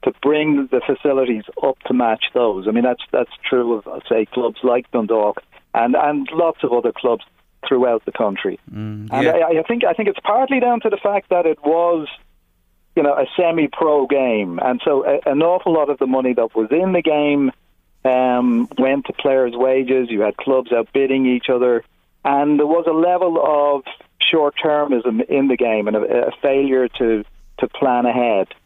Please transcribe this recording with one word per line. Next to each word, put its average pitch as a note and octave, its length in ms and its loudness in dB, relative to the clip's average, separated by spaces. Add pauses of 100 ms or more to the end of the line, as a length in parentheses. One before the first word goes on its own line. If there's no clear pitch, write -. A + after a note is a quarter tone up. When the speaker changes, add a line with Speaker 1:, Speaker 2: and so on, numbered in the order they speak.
Speaker 1:
to B2+ 100 0 (100)
bring D3+ 480 0
the B2+ 100 2
facilities B2+ 600 0 (200)
up C3+ 180 0
to - 120 -8
match A#2 400 0
those. G#2 340 0
I G#2+ 40 0
mean, A#2 140 2
that's, B2 180 -2 (100)
that's B2+ 200 -2 (140)
true A#2+ 280 0
of, - 340 -10
say, A2+ 160 2
clubs A#2 380 -4
like B2 300 0
Dundalk G#2+ 500 0 (320)
and, A#2 200 2
and D3 380 0
lots D#3+ 320 -2
of B2 80 -2
other B2 180 0
clubs A#2 360 -2 (420)
throughout B2 380 2
the - 60 -8
country. G2+ 460 -4 (140)
Speaker 2:
Mm, G#2+ 400 -10
Speaker 1:
And C3+ 120 0
Speaker 2:
yeah. D#3 80 2
Speaker 1:
I, E3 260 2
I D#3+ 40 -2
think, A#3 220 -2
I F3 80 2
think G#3 160 -2
it's G3 120 -4
partly C4 380 0
down A#3+ 220 0
to A3+ 80 -2
the G3+ 80 -2
fact G3+ 320 -2
that F3 160 2
it D#3 180 0
was, E3 460 0 (880)
you E3 60 2
know, C#3+ 100 2
a C#3+ 140 0 (100)
semi-pro D#3 680 2
game, A2+ 560 0
and B2+ 200 0
so C#3+ 220 0
a, C#3 160 0 (100)
an C#3+ 120 0
awful F3 320 0
lot D3 160 0
of C#3 80 -2
the C3+ 80 0
money B2+ 260 0
that A#2 220 -2
was A2+ 160 0
in F#3 220 0
the F3 100 0
game, D3 500 0 (500)
um, B2 760 2
went C3 260 0
to - 80 -10
players' C3 420 0
wages. C3 540 0
You A2+ 140 -2
had G#2 160 -2
clubs C3 340 -2
outbidding C3 540 0
each B2+ 240 0
other, B2 340 2 (400)
and C#3+ 340 2
there D3 80 2
was E3 220 0
a D#3+ 60 0
level F3 440 2
of D3 460 0 (340)
short-termism C#3+ 1080 0
in C#3 200 2
the B2 100 0
game A2 300 0
and G#2+ 80 0
a, A#2+ 320 0
a - 120 -4
failure C3+ 480 2
to, A2+ 340 -2 (360)
to B2 100 -2
plan B2 380 0
ahead. A#2+ 420 0 (180)